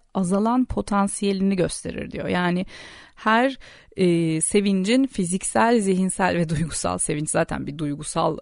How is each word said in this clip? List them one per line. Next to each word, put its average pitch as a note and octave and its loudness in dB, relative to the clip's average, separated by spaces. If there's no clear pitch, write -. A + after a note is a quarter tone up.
azalan G#3 2
potansiyelini G3 0
gösterir - -4
diyor. - -6
Yani F3+ 0
her, B3 2
e, E3+ 2
sevincin G#3 2
fiziksel, A3 0
zihinsel F#3 0
ve E3 0
duygusal, E3 -2
sevinç D3+ -4
zaten D#3+ -2
bir C#3+ -10
duygusal, D#3 -2